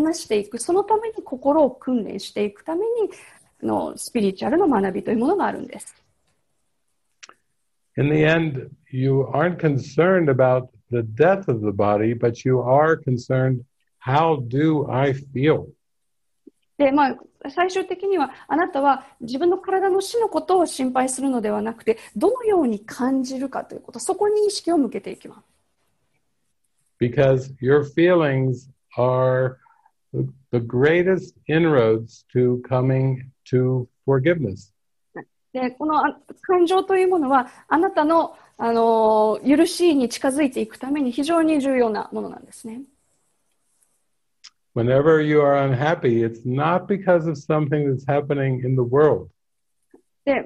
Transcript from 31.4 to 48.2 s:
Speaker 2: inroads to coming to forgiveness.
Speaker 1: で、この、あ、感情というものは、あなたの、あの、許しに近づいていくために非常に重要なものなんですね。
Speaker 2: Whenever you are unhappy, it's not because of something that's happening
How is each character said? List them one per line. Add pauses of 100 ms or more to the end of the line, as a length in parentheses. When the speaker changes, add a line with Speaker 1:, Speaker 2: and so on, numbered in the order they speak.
Speaker 2:
inroads
to
coming (220)
to (180)
forgiveness. (840)
Speaker 1:
で、
こ
の、
あ、 (220)
感
情
と
い
う
も
の
は、 (200)
あ
な
た
の、 (220)
あ
の、
許
し
に
近
づ
い
て
い
く
た
め
に
非
常
に
重
要
な
も
の
な
ん
で
す
ね。 (2000)
Speaker 2:
Whenever
you
are
unhappy,
it's
not
because
of
something
that's
happening